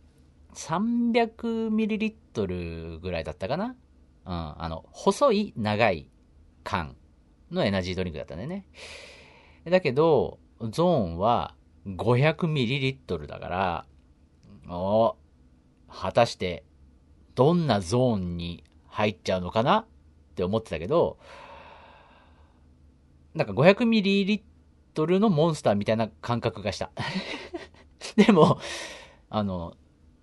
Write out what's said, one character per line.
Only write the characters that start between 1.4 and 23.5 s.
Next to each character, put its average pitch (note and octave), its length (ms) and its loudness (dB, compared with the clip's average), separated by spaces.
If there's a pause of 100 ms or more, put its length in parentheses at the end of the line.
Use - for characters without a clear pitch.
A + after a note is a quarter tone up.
ミ A3 180 2
リ A3 100 -2
リ G#3+ 120 -2
ッ A3 40 -14 (200)
ト G#2 120 -2
ル E2+ 540 -8
ぐ F2+ 100 -8
ら E2+ 100 -4
い D#2+ 40 -6
だ D#2 80 -8
っ - 20 -10
た F#2+ 140 -8
か D3 80 -4
な？ A#3 180 -4 (520)
う - 40 -10
ん。 D#2+ 320 -8
あ E2 60 -6
の、 D#2+ 240 -10
細 A#3 400 0
い G#3 240 -2
長 G#2+ 340 2
い D2+ 200 -4 (520)
缶 D#2+ 320 -6 (560)
の E3+ 140 -2
エ G#2+ 60 0
ナ G2 120 0
ジ F2+ 100 -6
ー E2+ 40 -8
ド F#2 80 -4
リ F2 60 -8
ン - 20 -10
ク D2 60 -12
だ B1+ 60 -10
っ - 20 -20
た - 80 -14
ん - 20 -12
だ F2+ 80 -10
よ C#3 40 -10
ね。 F#3+ 180 -10 (1000)
だ F3+ 160 4
け D3 120 0
ど、 C#3 460 4 (220)
ゾ A2+ 260 0
ー - 20 4 (260)
ン E2 40 -6
は G#2 380 0 (300)
五 G2 300 0
百 D#3 300 2
ミ D#3 200 0
リ C#3+ 140 0
リ C3 120 -2
ッ C3+ 40 -10
ト - 220 -8
ル D3 80 -14
だ E2 140 -14
か F2+ 80 -10
ら、 F2 380 -2 (840)
お、 G2 480 2 (720)
果 - 240 -8
た A#2 140 6
し - 100 -6
て、 F2+ 280 -6 (680)
ど C#3+ 200 6
ん F3 120 0
な A2 140 2
ゾ A#2 320 2
ー A2 40 0
ン F2 200 -4
に F2 280 -8 (220)
入 G#2+ 240 0
っ G#2 120 -6
ち G2+ 100 -2
ゃ F#2 60 0
う - 20 -6
の F2+ 100 -8
か A2 120 0
な E3+ 160 4
っ A#3 80 -12 (480)
て F#2+ 100 -2
思 G2 140 0
っ A2+ 40 -10
て - 80 -14
た E2+ 80 -4
け D#2+ 80 -8
ど、 C3+ 320 0 (2250)
な D#3 100 0
ん - 20 -12
か G#2 60 -6